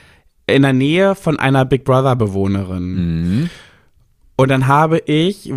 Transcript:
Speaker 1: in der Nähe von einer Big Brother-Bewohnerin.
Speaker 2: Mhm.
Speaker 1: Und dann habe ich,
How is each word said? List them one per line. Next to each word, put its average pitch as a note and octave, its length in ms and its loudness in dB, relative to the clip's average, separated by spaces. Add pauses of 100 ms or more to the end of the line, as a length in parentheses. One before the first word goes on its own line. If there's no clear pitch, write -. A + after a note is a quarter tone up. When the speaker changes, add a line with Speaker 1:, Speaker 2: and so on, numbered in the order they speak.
(480)
Speaker 1:
in C3+ 160 4
der C3+ 100 2
Nähe E3+ 420 0
von D#3 240 -4
einer C3+ 240 2
Big B2+ 220 -2
Brother-Bewohnerin. G2 1000 0 (560)
Speaker 2:
Mhm. E3+ 100 -4 (840)
Speaker 1:
Und C3 140 2
dann C3 180 0
habe D#3 320 2
ich, D#3+ 580 -2